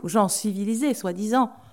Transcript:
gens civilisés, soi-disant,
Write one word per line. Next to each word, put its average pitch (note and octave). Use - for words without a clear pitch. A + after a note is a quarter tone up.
gens F#3+
civilisés, G#3+
soi-disant, G#3+